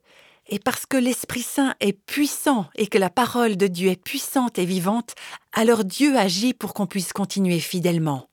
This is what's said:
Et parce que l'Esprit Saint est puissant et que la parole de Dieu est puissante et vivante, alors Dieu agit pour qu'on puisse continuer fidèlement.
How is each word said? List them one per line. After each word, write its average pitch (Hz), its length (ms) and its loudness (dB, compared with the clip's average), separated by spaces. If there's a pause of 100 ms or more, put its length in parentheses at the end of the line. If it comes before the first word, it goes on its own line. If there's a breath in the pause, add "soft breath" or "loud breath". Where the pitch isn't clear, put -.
(480 soft breath)
Et 202 120 -4
parce - 260 -4
que 277 120 0
l'Esprit 247 440 -2
Saint 262 380 0
est 202 140 2
puissant 277 720 -2 (100)
et 208 120 0
que - 100 2
la 190 120 2
parole 233 460 0
de 196 120 4
Dieu 185 240 0
est 180 120 -4
puissante 262 560 -2
et 180 60 2
vivante, 190 500 -2 (380 loud breath)
alors 226 320 4
Dieu 262 320 2
agit 202 360 2
pour - 200 -10
qu'on 202 120 -2
puisse 180 280 -4
continuer 190 480 0
fidèlement. 160 720 -2